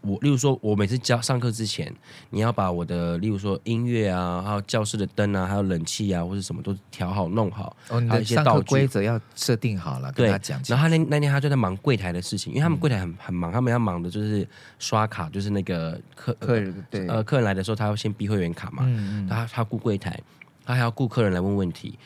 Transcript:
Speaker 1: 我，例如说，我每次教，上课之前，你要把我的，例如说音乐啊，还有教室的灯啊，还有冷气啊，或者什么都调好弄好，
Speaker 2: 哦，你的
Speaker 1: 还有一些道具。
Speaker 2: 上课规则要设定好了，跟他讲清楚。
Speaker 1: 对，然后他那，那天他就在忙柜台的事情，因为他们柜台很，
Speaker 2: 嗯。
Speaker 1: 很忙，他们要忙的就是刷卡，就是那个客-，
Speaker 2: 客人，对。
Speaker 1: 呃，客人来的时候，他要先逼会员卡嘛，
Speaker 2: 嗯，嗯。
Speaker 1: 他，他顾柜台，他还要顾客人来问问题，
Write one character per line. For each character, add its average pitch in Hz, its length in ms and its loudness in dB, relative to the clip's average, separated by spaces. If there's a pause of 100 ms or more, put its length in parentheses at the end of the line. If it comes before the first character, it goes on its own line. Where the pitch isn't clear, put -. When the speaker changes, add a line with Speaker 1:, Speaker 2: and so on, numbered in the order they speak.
Speaker 1:
我， 98 160 -2
例 143 100 2
如 139 80 4
说， 131 240 2
我 104 140 2
每 104 100 2
次 113 120 0
教， 120 240 0
上 123 180 0
课 120 100 0
之 110 160 -4
前， - 280 -6 (360)
你 104 120 -2
要 117 100 2
把 95 200 0
我 87 120 -2
的， 85 360 -2
例 104 100 0
如 101 80 0
说 98 260 -2
音 117 220 -2
乐 113 240 2
啊， 90 320 -2
还 104 100 -4
有 101 100 -2
教 110 220 -2
室 107 140 -4
的 98 100 0
灯 101 260 0
啊， 95 120 0
还 98 100 -2
有 101 80 2
冷 87 220 0
气 98 280 -2
啊， 85 100 0
或 92 120 -4
者 98 60 -4
什 - 120 -8
么 - 80 -6
都 98 140 -4 (160)
调 90 200 -4
好 98 180 -2
弄 107 200 0
好， 101 260 -10 (120)
Speaker 2:
哦， 117 140 0
你 120 60 2
的 113 40 2
Speaker 1:
还 113 60 4
有 117 40 2
一 113 40 -2
些 117 100 0
道 151 80 4
具。 139 60 6
Speaker 2:
上 127 100 6
课 - 40 0
规 135 240 4
则 107 140 2
要 113 180 2 (140)
设 - 220 0
定 107 240 -2
好 71 200 -6
了， 67 120 -8
跟 117 180 4
他 98 80 4
讲 69 240 -6
清 131 40 -8
楚。 - 20 -8
Speaker 1:
对， 120 80 2
然 139 60 6
后 165 80 6
他 165 80 6
那， 160 80 4
那 147 160 2
天 143 100 2
他 139 80 2
就 143 80 0
在 143 80 4
忙 95 220 2
柜 135 180 2
台 92 160 -2
的 87 100 -2
事 98 160 -4
情， - 140 -6
因 - 60 -2
为 143 40 2
他 165 80 4
们 156 80 2
柜 156 120 2
台 110 100 2
很， 90 100 -4
Speaker 2:
嗯。 85 80 -10
Speaker 1:
很 - 160 -8
忙， 87 180 -2
他 117 100 0
们 123 100 2
要 120 80 2
忙 90 240 0
的 90 60 -4
就 104 120 -4
是 107 240 0 (320)
刷 110 300 0
卡， 85 220 -6
就 98 100 -6
是 101 100 -2
那 98 140 0
个 82 360 -4 (140)
客-， - 260 -4
Speaker 2:
客 120 200 2
人， 95 300 -6
对。 101 180 -4
Speaker 1:
呃， 113 160 0
客 139 140 0
人 120 80 4
来 98 80 2
的 95 100 -2
时 113 80 -4
候， 107 40 0
他 107 100 -2
要 104 100 0
先 107 160 -2
逼 101 160 -4
会 101 140 2
员 85 120 -2
卡 - 180 -10
嘛， - 140 -2
Speaker 2:
嗯， 104 400 0
嗯。 - 20 -4
Speaker 1:
他， 113 180 -2
他 113 180 -4
顾 110 140 -4
柜 104 200 0
台， 87 220 -6 (460)
他 123 80 -2
还 127 80 2
要 117 100 2
顾 123 160 -2
客 113 160 2
人 98 80 4
来 90 80 2
问 98 160 2
问 92 160 0
题， - 340 -12